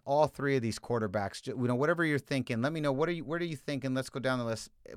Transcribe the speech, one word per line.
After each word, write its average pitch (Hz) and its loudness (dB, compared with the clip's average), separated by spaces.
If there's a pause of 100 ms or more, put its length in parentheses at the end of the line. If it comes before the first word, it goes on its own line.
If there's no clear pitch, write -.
all 147 6
three 139 0
of 131 2
these 113 -2
quarterbacks? 104 -2
Ju-, 113 -8
you 120 2
know, 123 2
whatever 165 2
you're 147 2
thinking, 123 -2
let 139 2
me 160 -4
know. 143 2
What 151 2
are - 0
you, 165 -6
what 165 -4
are 175 -4
you 160 -6
thinking? 135 -4
Let's 131 -2
go 127 -6
down 127 0
the 120 -2
list 113 -4 (260)